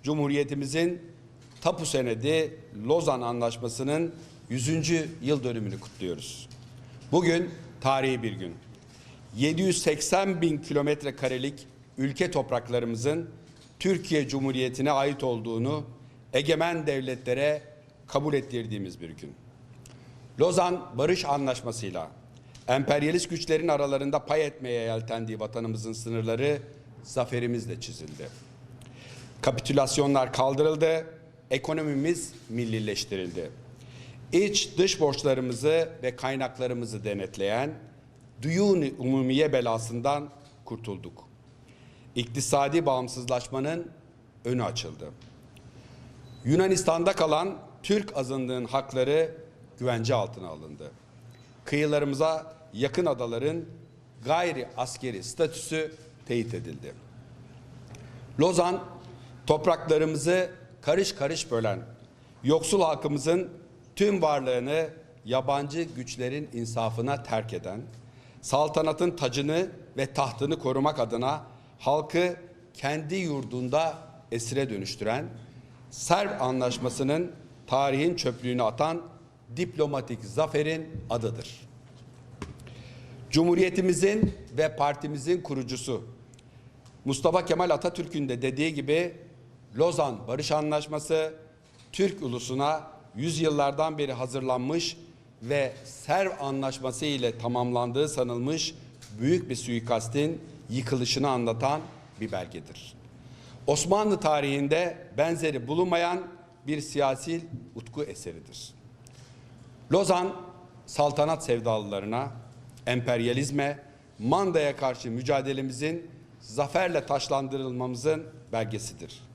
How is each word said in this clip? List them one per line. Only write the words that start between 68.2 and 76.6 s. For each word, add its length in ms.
saltanatın 680
tacını 580
ve 160
tahtını 460
korumak 400
adına 440
halkı 580
kendi 400
yurdunda 800
esire 380
dönüştüren, 560
Sèvres 460
Anlaşması'nın 920